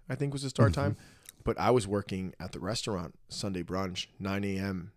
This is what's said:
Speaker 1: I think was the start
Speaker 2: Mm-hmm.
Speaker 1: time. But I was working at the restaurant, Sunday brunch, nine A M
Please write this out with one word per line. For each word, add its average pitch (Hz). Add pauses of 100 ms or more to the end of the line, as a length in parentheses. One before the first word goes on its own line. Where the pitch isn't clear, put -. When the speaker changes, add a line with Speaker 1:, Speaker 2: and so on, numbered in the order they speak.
Speaker 1:
I 135
think 143
was 139
the 135
start -
Speaker 2:
Mm-hmm. 143
Speaker 1:
time. 143 (480)
But 117
I 101
was 120
working 98
at 95
the -
restaurant, 95 (160)
Sunday 92
brunch, 92 (120)
nine 98
A 98
M 95